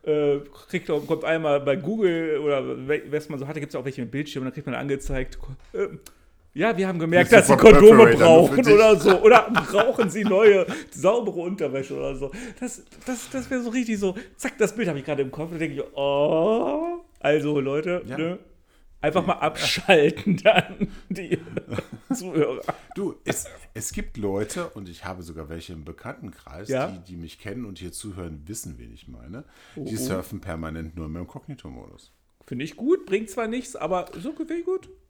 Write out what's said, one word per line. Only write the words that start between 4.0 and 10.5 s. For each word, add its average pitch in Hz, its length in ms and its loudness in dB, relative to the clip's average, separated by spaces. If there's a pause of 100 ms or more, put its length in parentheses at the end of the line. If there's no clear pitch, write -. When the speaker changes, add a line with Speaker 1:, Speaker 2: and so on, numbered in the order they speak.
Speaker 1:
mit 117 100 -10
Bildschirm, 139 320 -8
dann 127 100 -10
kriegt 143 140 -12
man 127 80 -8
angezeigt, 135 640 -8 (340)
äh, 190 140 -4 (680)
„Ja, 170 240 -2
wir 190 100 -2
haben 175 120 -4
gemerkt, 170 300 2
Speaker 2:
Hier 226 100 10
ist - 100 4
Speaker 1:
dass 139 80 8
Sie - 20 0
Speaker 2:
super - 200 12
Speaker 1:
Kondome 220 320 12
Speaker 2:
Perforator, 165 260 8
nur 165 120 8
für - 40 0
Speaker 1:
brauchen“ 254 120 2
Speaker 2:
dich. 214 100 8
Speaker 1:
oder 214 220 8
so. 180 260 4
Oder 220 260 8
brauchen 202 600 0
Sie 208 120 -4
neue, 202 440 4 (240)